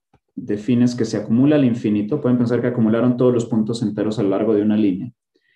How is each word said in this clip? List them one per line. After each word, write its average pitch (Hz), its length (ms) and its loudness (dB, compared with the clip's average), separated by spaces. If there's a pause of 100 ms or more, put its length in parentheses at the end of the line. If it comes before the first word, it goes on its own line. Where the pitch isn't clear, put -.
(360)
de - 220 -6
fines 123 360 2
que 117 120 -2
se 107 120 -4
acumula 123 380 2
al 143 100 4
infinito. 107 560 -2
Pueden 123 160 2
pensar 123 240 0
que 123 60 0
acumularon 117 500 2
todos 123 160 4
los 113 140 -2
puntos 110 340 -2
enteros 104 380 -2
a 107 40 0
lo 98 60 0
largo 104 240 0
de 104 80 2
una 107 160 0
línea. 104 340 -2 (440)